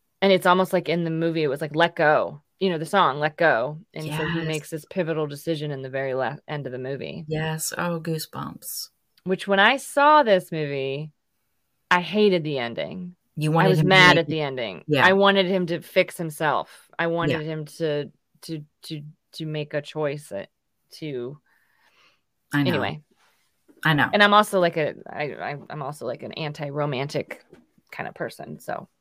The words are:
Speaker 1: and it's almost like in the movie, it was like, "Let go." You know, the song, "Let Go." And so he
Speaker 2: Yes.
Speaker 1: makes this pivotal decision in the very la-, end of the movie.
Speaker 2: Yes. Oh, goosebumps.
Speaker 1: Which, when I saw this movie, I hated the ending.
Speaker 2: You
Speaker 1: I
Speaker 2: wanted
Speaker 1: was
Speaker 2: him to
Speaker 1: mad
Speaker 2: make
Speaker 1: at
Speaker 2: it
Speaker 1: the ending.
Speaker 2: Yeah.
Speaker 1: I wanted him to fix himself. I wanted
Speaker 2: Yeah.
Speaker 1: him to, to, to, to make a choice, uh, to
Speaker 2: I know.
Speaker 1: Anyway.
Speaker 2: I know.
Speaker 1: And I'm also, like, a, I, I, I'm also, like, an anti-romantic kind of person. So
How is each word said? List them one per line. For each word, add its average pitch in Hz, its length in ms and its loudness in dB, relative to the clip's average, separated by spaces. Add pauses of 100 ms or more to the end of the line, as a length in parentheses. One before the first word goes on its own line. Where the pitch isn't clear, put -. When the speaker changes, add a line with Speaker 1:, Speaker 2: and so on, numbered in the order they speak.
(220)
Speaker 1:
and 196 100 4
it's 185 140 4
almost 185 280 4
like 175 160 -2
in 170 140 -2
the 165 80 -4
movie, 165 320 -2
it 151 60 0
was 135 120 -4
like, 147 140 -6
"Let 170 200 2
go." 147 460 2 (180)
You 190 100 0
know, 170 80 -2
the 160 80 -6
song, 156 340 2
"Let 151 160 -2
Go." 147 440 2 (140)
And 156 120 -10
so 151 60 -6
he 160 280 -4
Speaker 2:
Yes. 160 80 -4
Speaker 1:
makes 156 220 -4
this 151 200 -10
pivotal 156 380 -2
decision 147 440 -6
in 135 100 -8
the 131 80 -10
very 135 240 -4
la-, 131 240 -2 (100)
end 147 180 -8
of 123 60 -8
the 127 80 -10
movie. 135 480 -8
Speaker 2:
Yes. 160 500 -6
Oh, 170 220 -4
goosebumps. 156 880 -10 (360)
Speaker 1:
Which, 180 240 -4
when 196 100 4
I 226 180 6
saw 294 460 6
this 196 280 4
movie, 143 600 -4 (800)
I 180 100 4
hated 180 440 2
the 147 140 -4
ending. 175 560 -8 (200)
Speaker 2:
You 151 160 -2
Speaker 1:
I - 40 0
Speaker 2:
wanted 165 140 6
Speaker 1:
was 151 100 4
Speaker 2:
him 160 60 4
to - 40 2
Speaker 1:
mad 180 260 10
Speaker 2:
make - 40 6
Speaker 1:
at 156 80 0
Speaker 2:
it - 20 -6
Speaker 1:
the 156 120 -2
ending. 127 460 -6
Speaker 2:
Yeah. 143 180 4
Speaker 1:
I 185 80 8
wanted 196 340 6
him 185 200 0
to 165 140 -4
fix - 360 0
himself. 151 800 -4
I 170 100 -2
wanted 165 340 -2
Speaker 2:
Yeah. 151 60 -8
Speaker 1:
him 156 180 -8
to, 147 460 -4 (320)
to, 156 200 -10 (200)
to, 151 180 -10 (320)
to 160 120 -10
make 151 280 -6
a 147 80 -2
choice, 147 500 -6
uh, 98 140 -10 (540)
to 139 400 -10 (1120)
Speaker 2:
I 143 100 2
know. 160 80 2
Speaker 1:
Anyway. 120 300 -4 (840)
Speaker 2:
I 156 80 4
know. 139 200 2
Speaker 1:
And 208 100 4
I'm 202 100 6
also, 208 280 4
like, 170 160 2
a, 147 160 -2 (160)
I, 147 140 -8 (100)
I, 123 240 -8 (120)
I'm 151 120 -10
also, 139 240 -10
like, 127 180 -8
an 117 100 -12
anti-romantic 147 1120 -6 (480)
kind - 160 -10
of - 80 -14
person. - 440 -10
So - 280 -10 (140)